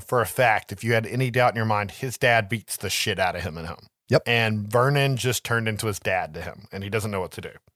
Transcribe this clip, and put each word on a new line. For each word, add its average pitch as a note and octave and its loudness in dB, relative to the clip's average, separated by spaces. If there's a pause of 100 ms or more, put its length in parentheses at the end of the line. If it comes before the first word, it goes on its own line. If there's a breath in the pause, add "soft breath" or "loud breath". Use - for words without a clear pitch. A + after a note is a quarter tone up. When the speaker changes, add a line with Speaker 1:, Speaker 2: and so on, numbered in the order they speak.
Speaker 1:
for B2+ 2
a G#2+ 2
fact, A2 2
if G2+ -10
you A#2 2
had A2+ 2
any B2 -2
doubt B2 4
in - -4
your A2 2
mind, G#2 0
his C3 -8
dad A2+ 4
beats - -6
the G2+ -4
shit F#2+ -2
out F2+ 2
of F2 -6
him E2 -6
at E2 -8
home. - -12 (220)
Speaker 2:
Yep. B2 2
Speaker 1:
And A2 0
Vernon C3+ 2
just A#2+ -2
turned A2+ -2
into A2 -4
his G2+ -4
dad F2 -2
to E2+ -10
him, - -12
and G2 -8
he G2+ -6
doesn't G#2+ -2
know G2 -2
what F2 -6
to - -12
do. E2+ -12 (240)